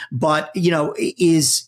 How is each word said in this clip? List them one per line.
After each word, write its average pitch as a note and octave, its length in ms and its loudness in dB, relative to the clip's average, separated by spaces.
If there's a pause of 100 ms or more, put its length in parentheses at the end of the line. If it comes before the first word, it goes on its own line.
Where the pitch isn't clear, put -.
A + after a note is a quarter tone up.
(120)
but, D3+ 420 -2
you F3 160 0
know, D3+ 260 0
i-, - 220 -4
is D#3+ 500 2